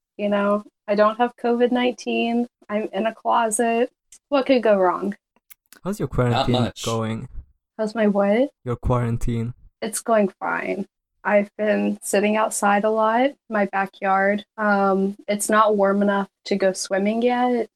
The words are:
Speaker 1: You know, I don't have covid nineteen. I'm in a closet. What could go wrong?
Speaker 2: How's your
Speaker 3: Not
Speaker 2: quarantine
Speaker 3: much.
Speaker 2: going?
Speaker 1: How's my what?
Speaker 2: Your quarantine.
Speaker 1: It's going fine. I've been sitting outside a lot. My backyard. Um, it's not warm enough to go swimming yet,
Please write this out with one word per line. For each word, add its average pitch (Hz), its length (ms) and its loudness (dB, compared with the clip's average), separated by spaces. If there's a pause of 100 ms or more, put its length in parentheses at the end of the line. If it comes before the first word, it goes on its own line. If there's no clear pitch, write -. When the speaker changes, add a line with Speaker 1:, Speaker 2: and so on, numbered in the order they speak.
(160)
Speaker 1:
You 208 140 -4
know, 202 340 0 (240)
I 214 60 -2
don't 214 240 2
have 240 180 -2
covid 240 360 0
nineteen. 240 760 -2 (240)
I'm 208 240 -4
in 196 120 -2
a 220 80 -4
closet. 233 760 0 (400)
What 269 160 0
could 254 160 4
go 214 160 4
wrong? 180 380 0 (680)
Speaker 2:
How's 101 160 -6
your 151 100 -4
Speaker 3:
Not - 60 -12
Speaker 2:
quarantine 123 460 2
Speaker 3:
much. 110 240 -4
Speaker 2:
going? 113 440 -4 (500)
Speaker 1:
How's 214 160 -4
my 220 120 2
what? 208 440 2 (160)
Speaker 2:
Your 120 100 -2
quarantine. 120 800 -2 (260)
Speaker 1:
It's 233 220 -6
going 214 260 2 (100)
fine. 175 480 -6 (380)
I've 202 320 2
been 208 460 0
sitting 208 340 0
outside 208 480 0
a 214 60 2
lot. 220 400 2 (180)
My 208 160 0
backyard. 196 800 -2 (140)
Um, 196 580 0 (100)
it's 208 220 -2
not 214 300 4
warm 196 240 2
enough 196 260 0 (180)
to 196 100 -2
go 190 180 0
swimming 202 480 -2
yet, 247 540 0